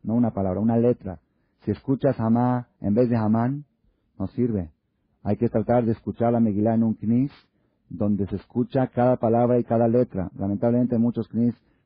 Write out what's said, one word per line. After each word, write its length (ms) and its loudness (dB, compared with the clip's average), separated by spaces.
no 120 -4
una 180 0
palabra, 280 -2
una 160 2
letra. 440 0
Si 60 -2
escuchas 500 -2
Hamá 480 0
en 140 -2
vez 140 2
de 80 0
Hamán, 480 0
no 80 -6
sirve. 460 -4
Hay 140 -2
que 120 0
tratar 380 0
de 60 0
escuchar 420 -2
la 60 2
Megilá 340 2
en 80 2
un 120 0
Knis 380 0
donde 380 -2
se 100 -6
escucha 500 -2
cada 300 2
palabra 420 2
y 60 0
cada 220 2
letra. 480 0
Lamentablemente 600 0
en 60 2
muchos 260 -2
Knis, 260 0